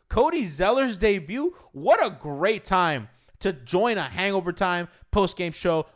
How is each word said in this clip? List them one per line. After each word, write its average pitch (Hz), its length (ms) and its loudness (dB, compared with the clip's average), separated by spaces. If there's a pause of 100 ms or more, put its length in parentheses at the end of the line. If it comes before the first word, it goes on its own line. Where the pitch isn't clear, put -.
Cody 294 360 2
Zeller's 202 520 0
debut. 208 580 -2 (160)
What 214 320 4
a 240 60 0
great 160 560 -2
time 160 440 0 (300)
to 196 140 -2
join 180 460 0
a 165 40 -2
Hangover 180 500 -2
Time 175 340 -2 (240)
post-game 180 400 0
show 160 340 0 (100)